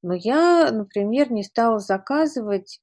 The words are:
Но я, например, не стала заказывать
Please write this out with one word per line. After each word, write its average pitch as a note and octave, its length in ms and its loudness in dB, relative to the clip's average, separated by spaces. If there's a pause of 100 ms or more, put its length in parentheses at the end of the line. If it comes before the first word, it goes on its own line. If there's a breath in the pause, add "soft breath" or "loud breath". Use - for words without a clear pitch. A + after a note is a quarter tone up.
Но F3 100 -6
я, D4 580 2
например, A3 600 -2
не G#3 120 -2
стала A3 360 0
заказывать G#3 1040 -4